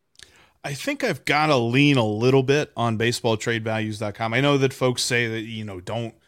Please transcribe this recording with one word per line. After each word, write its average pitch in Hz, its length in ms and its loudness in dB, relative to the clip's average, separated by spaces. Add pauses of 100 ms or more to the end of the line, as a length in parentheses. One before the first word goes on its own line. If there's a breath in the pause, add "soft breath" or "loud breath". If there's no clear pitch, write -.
(640 loud breath)
I 143 120 -6
think 285 280 -6
I've 196 220 -4
gotta 147 320 2
lean 131 400 4
a 117 80 4
little 123 380 4
bit 139 340 0
on 117 180 0
baseball 113 400 0
trade 113 280 -4
values 110 340 -4
dot 104 160 -6
com. 113 180 -6
I 120 100 2
know 143 180 4
that 135 140 2
folks 127 280 0
say 120 260 0
that, 113 140 -6
you 110 240 -10
know, 98 160 -12
don't 110 320 -8 (140)